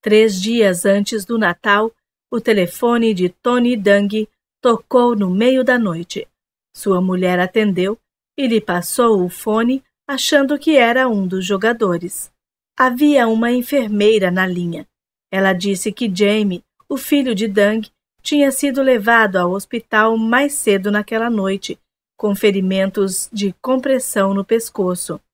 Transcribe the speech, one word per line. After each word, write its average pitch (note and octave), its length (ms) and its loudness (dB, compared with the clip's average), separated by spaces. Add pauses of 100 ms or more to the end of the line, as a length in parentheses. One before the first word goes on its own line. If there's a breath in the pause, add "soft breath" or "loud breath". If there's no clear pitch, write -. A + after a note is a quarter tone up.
Três G#3+ 380 4
dias G3+ 440 0
antes G3+ 400 0
do A#3 140 -4
Natal, G#3 520 0 (400)
o A#3 120 -4
telefone A3+ 720 0
de F3+ 160 -2
Tony B3 440 0
Dung G3+ 540 0 (320)
tocou A#3+ 560 2
no G3 140 0
meio B3 340 2
da B3 140 2
noite. E3+ 500 -6 (480)
Sua F#3 240 0
mulher F#3 400 0
atendeu G3 580 -2 (380)
e C#4 100 -2
lhe A3+ 140 2
passou F#3+ 640 0
o F3+ 40 -4
fone, A#3 540 -2 (240)
achando C#4 520 0
que D4+ 180 2
era B3 320 4
um G3+ 180 -2
dos F#3 180 -4
jogadores. G3 840 -2 (480)
Havia B3+ 480 4
uma A3+ 240 0
enfermeira G#3+ 800 0
na F#3 160 0
linha. F3 400 -6 (460)
Ela F#3+ 200 0
disse F#3+ 380 -4
que A#3 240 -4
Jamie, G3+ 480 0 (260)
o C#4+ 80 -4
filho B3+ 380 0
de G#3+ 140 -2
Dung, G#3 340 2 (400)
tinha C#4+ 300 2
sido C#4 300 -2
levado A3+ 540 2
ao F3 140 0
hospital A3+ 680 -2
mais A#3+ 360 0
cedo G3+ 380 -2
naquela A3 380 -2
noite, G3 500 -4 (380)
com G#3 200 -2
ferimentos F#3+ 960 0
de G3+ 280 -4
compressão B3+ 720 -2
no G3 120 -2
pescoço. F#3 760 -4 (120)